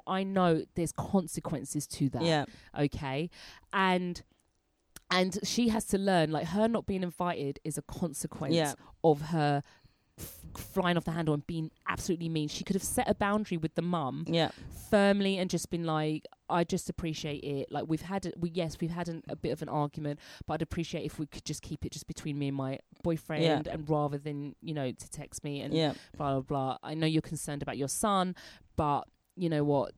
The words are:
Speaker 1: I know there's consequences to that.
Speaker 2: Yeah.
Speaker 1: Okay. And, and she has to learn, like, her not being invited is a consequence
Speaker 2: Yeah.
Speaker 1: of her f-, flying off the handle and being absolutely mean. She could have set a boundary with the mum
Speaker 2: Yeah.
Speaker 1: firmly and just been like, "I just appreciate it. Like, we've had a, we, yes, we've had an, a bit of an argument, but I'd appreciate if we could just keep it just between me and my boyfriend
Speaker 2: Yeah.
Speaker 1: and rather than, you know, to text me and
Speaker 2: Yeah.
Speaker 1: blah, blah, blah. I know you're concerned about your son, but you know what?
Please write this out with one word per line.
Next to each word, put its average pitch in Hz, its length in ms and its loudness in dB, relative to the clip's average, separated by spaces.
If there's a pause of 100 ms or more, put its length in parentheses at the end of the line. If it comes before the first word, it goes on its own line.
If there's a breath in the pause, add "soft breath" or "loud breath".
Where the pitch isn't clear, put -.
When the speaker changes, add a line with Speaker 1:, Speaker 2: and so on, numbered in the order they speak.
Speaker 1:
I 190 160 0
know 185 400 4 (120)
there's 165 160 0
consequences - 960 -2
to 139 220 2
that. 143 120 -2
Speaker 2:
Yeah. 160 240 4 (320 loud breath)
Speaker 1:
Okay. 147 520 0 (440 loud breath)
And, 180 480 2 (880)
and 185 320 2
she 233 260 2
has 214 160 0
to 202 120 0
learn, 185 340 4
like, 156 160 -2
her 208 200 2
not 226 180 0
being 190 180 -2
invited 170 600 -2
is 151 140 -6
a 147 40 -6
consequence - 720 -2
Speaker 2:
Yeah. 151 180 2 (300 soft breath)
Speaker 1:
of 151 180 6
her 147 400 2 (560 soft breath)
f-, - 220 -12 (180)
flying 175 400 2
off 160 60 0
the 170 80 -2
handle 160 220 2
and 147 120 0
being 160 240 -4 (180)
absolutely 170 420 0
mean. 156 180 0
She - 160 -6
could 196 120 0
have 190 80 -2
set - 260 0
a 208 40 6
boundary 202 440 0
with 160 180 -4
the 170 60 -2
mum 160 460 0
Speaker 2:
Yeah. 165 240 2 (380 loud breath)
Speaker 1:
firmly 202 480 6
and 180 120 0
just - 200 -2
been 170 140 -2
like, 156 420 0 (240)
"I 175 140 4
just 175 260 -2
appreciate 160 540 -4
it. 139 280 -4
Like, 143 160 -2
we've 160 140 2
had 190 260 -4
a, - 100 -6
we, 170 120 -2
yes, 165 300 -2
we've 165 120 -2
had 175 180 -4
an, 165 200 -6
a - 60 -6
bit 156 160 -4
of 160 100 -4
an 151 80 -6
argument, 147 500 -2 (280 loud breath)
but 160 80 -2
I'd 156 60 0
appreciate 165 440 -4
if - 140 -6
we 156 60 -2
could - 180 -12
just - 180 -6
keep - 240 -8
it - 60 -6
just - 160 -12
between 143 320 -6
me 143 80 0
and 139 100 -2
my 135 220 -2 (240)
boyfriend 160 400 0
Speaker 2:
Yeah. 156 260 6
Speaker 1:
and 151 200 -6
rather 147 280 2
than, 143 440 -6
you 160 120 -6
know, 139 180 -2
to - 180 -12
text - 340 -12
me 143 180 -4
and - 120 -6
Speaker 2:
Yeah. 156 200 4 (240 loud breath)
Speaker 1:
blah, 139 220 0
blah, - 20 -4
blah. 131 400 -2
I 143 120 -8
know 160 140 0
you're 156 140 4
concerned 143 400 -6
about 131 160 -4
your 135 120 0
son, 185 460 2 (420 loud breath)
but 147 240 4 (340)
you 175 140 2
know 147 160 4
what? 143 320 2